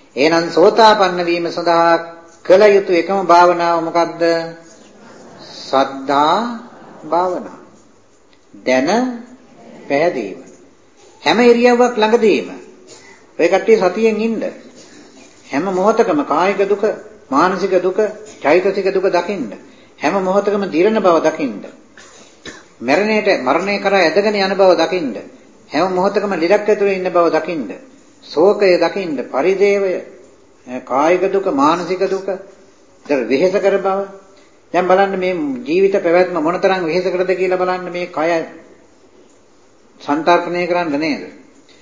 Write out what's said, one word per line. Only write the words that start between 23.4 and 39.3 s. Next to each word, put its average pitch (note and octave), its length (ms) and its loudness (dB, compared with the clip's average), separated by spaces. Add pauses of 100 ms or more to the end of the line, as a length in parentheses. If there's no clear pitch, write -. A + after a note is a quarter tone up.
කරා G3 240 0
ඇදගෙන G3+ 340 0
යන G3 180 -2
බව F#3+ 240 4
දකින්න. D#3+ 380 -2 (540)
හැම F3+ 240 -2
මොහොතකම G3 400 0
ලිලක් E3+ 180 0 (120)
ඇතුලේ G3 320 0
ඉන්න F#3 120 -4
බව E3+ 240 2
දකින්න. D#3 400 -4 (540)
ශෝකය F#3+ 520 2
දකින්න, E3 480 -4
පරිදේවය, F#3+ 800 -2 (760)
කායික D#3+ 480 0
දුක, G3 180 -2
මානසික E3+ 540 0
දුක, F#3+ 260 -4 (800)
ඉතර C#3+ 180 -2
වෙහෙස C#3 300 0
කර G3 260 0
බව. G3 280 -4 (640)
දැන් F3+ 120 0
බලන්න F#3+ 320 2
මේ F3+ 160 -2 (280)
ජීවිත F#3 320 2
පැවැත්ම F3+ 440 2
මොනතරම් F3+ 460 0
වෙහෙස E3+ 220 -2
කරද F3+ 260 -2
කියලා F3+ 260 -2
බලන්න F3+ 320 -4
මේ F3 180 -8
කය D#3 220 -4 (1700)